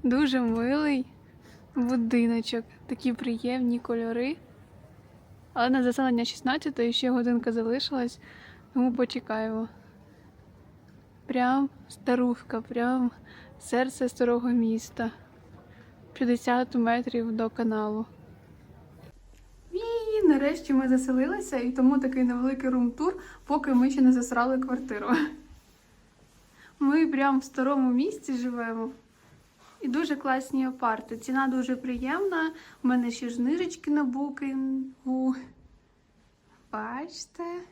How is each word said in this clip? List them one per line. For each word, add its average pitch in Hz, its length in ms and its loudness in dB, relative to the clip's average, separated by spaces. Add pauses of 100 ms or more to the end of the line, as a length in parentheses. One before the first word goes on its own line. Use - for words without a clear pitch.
Дуже 262 380 4
милий 254 640 0 (680)
будиночок, 233 880 0 (220)
такі 247 260 -2
приємні 240 640 -2
кольори. 233 580 -4 (1160)
Але 247 180 2
на 262 120 4
заселення 247 420 2
шістнадцята 269 580 -4
і 233 100 0
ще 247 180 0
годинка 240 420 0
залишилась, 240 680 -4 (560)
тому 254 180 2
почекаємо. 226 760 -4 (1600)
Прям 262 420 2 (200)
старувка, 247 720 -2
прям 240 500 0 (500)
серце 254 480 -2
старого 240 400 0
міста. 226 600 0 (1040)
П'ятдесят 247 600 0
метрів 233 580 0
до 220 180 -2
каналу. 214 560 -2 (1700)
І 440 560 0
нарешті 285 460 2
ми 262 140 2
заселилися, 262 680 0
і 247 120 -2
тому 262 280 4
такий 262 260 0
невеликий 254 460 0
рум-тур, 254 460 0 (280)
поки 285 300 0
ми 247 160 6
ще 269 100 -2
не 254 120 8
засрали 247 460 2
квартиру. 247 500 -4 (1700)
Ми 294 280 4
прям 269 340 2
в - 40 -14
старому 262 480 2
місці 285 400 0
живемо. 240 580 -4 (920)
І 285 80 -4
дуже 294 280 0
класні 262 500 0
апарти. 233 500 -4
Ціна 262 320 0
дуже 254 280 0
приємна. 320 760 -2 (300)
У 262 60 2
мене 247 220 2
ще 233 200 -8
знижечки 294 600 -2
на 294 140 2
букінгу. 262 1300 -2 (1400)
Бачите? 247 720 -10 (280)